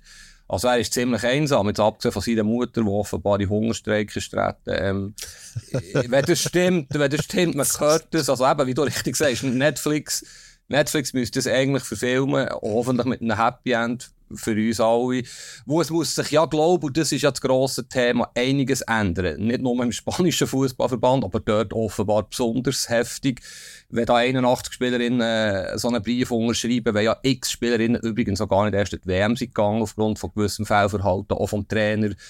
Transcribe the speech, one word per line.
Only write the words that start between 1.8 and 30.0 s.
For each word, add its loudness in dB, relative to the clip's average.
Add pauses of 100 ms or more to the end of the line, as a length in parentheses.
von -4
seiner 2
Mutter, 0
die 0
offenbar 0
in 0
Hungerstreik -2
ist -8
getreten. -2 (100)
Ähm, -2 (580)
<laughs> -6
wenn 0
das 2
stimmt, 2
wenn 0
das -2
stimmt, 0
man 0 (140)
hört 2
das, 0
also 2
eben, 2
wie -2
du 0
richtig -2
sagst, 0
Netflix, -2 (420)
Netflix 0
müsste -2
das -2
eigentlich 2
verfilmen, 0
hoffentlich 0
mit -2
einem 0
Happy 0
End -2 (220)
für -4
uns 0
alle. 2 (420)
Wo 2
es -2
muss -2
sich -4
ja, 4
glaub, 2
und -6
das 0
ist 0
ja 4
das -10
grosse 0
Thema, 2
einiges 2
ändern. 0
Nicht 0
nur 0
im 0
spanischen 0
Fußballverband, 0
aber -4
dort 0
offenbar 0
besonders -2
heftig. -2 (480)
Wenn 0
da 4
einundachtzig 2
Spielerinnen, 0
äh, 0
so -2
einen 0
Brief -4
unterschreiben, 0
wenn 2
ja 2
x 0
Spielerinnen 0
übrigens -2
auch -2
gar 4
nicht 0
erst 0
in -10
die -6
W 2
M 2
sind -6
gegangen, 0
aufgrund -2